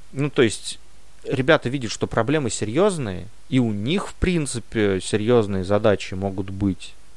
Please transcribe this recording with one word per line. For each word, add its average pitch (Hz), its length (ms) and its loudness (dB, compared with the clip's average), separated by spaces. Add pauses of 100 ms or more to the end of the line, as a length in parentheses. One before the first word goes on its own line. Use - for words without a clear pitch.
(120)
ну, 143 180 -2
то 139 120 4
есть, - 380 0 (440)
ребята 131 440 2
видят, 120 240 -4
что - 140 -2
проблемы 123 440 0
серьезные, 110 760 0 (200)
и 131 120 4
у 113 120 2
них, 123 360 -2
в - 60 -12
принципе, 117 880 0
серьезные 107 640 2
задачи 104 500 2
могут 98 360 -4
быть, 98 440 -2 (220)